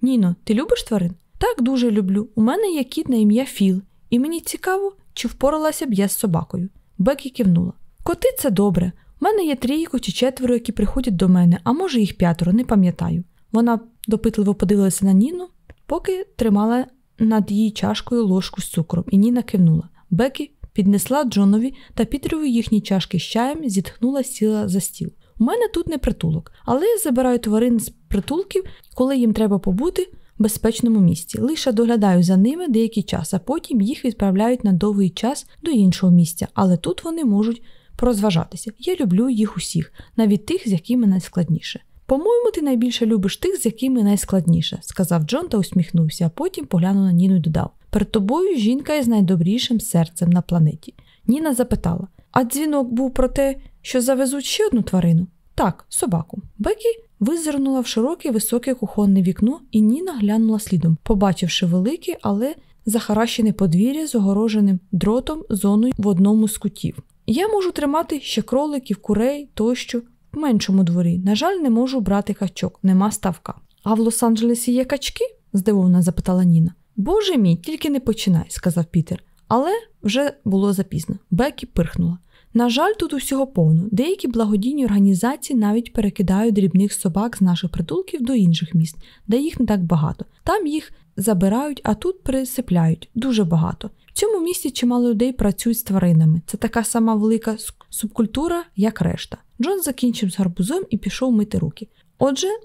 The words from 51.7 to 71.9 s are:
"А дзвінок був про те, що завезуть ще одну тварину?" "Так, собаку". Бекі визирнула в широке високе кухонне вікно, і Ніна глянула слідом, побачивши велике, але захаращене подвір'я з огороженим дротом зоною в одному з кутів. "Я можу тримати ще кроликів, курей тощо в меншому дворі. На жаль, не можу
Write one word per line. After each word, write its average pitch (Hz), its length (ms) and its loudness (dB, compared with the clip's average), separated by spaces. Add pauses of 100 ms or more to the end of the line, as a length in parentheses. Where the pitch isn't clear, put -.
"А 254 140 2
дзвінок 277 480 -2
був 254 220 -2
про 262 140 2
те, 269 280 -2 (260)
що - 180 -2
завезуть 262 440 0
ще - 220 -2
одну 247 160 0
тварину?" 175 440 2 (280)
"Так, - 340 -2
собаку". - 540 -4 (160)
Бекі 220 300 -2 (320)
визирнула 277 600 0
в 240 60 -4
широке 285 440 -2
високе 240 440 -2
кухонне 202 480 2
вікно, 202 380 0 (100)
і 214 100 2
Ніна 285 320 2
глянула 220 460 0
слідом, 165 440 0
побачивши 190 640 0
велике, 226 560 -2
але 220 320 -2 (320)
захаращене 220 640 0
подвір'я 247 540 0
з - 80 -10
огороженим 202 640 2 (120)
дротом 254 580 -2
зоною 214 480 2
в 202 80 0
одному 208 420 4
з - 100 -6
кутів. - 400 -6 (280)
"Я 330 220 0
можу 392 240 -2
тримати 302 480 -2
ще - 220 -6
кроликів, 277 540 -2
курей 254 580 -2
тощо 240 480 -4 (300)
в 285 60 -8
меншому 208 460 2
дворі. 170 340 0
На 190 160 0
жаль, 320 220 0
не 302 140 0
можу 254 300 0